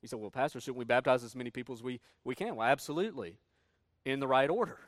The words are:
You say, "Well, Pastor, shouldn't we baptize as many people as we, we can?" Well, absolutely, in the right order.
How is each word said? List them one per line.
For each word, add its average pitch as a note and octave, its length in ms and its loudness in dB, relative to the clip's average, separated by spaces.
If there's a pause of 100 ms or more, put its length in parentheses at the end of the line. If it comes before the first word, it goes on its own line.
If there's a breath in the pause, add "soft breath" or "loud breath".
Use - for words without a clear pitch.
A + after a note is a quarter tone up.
You A#2+ 60 -14
say, A2+ 100 -8
"Well, G#2+ 120 -10
Pastor, C3+ 300 -4
shouldn't B2+ 160 -10
we B2 80 -8
baptize B2 400 4
as A2+ 100 -16
many B2 160 -8
people B2+ 240 -10
as A2+ 80 -16
we, B2+ 160 -8 (260 soft breath)
we B2+ 100 -4
can?" G3 220 -6
Well, A2+ 120 2
absolutely, C#3+ 720 0 (640)
in C3+ 160 -2
the C3+ 80 -2
right C3+ 220 6
order. G#3 380 -2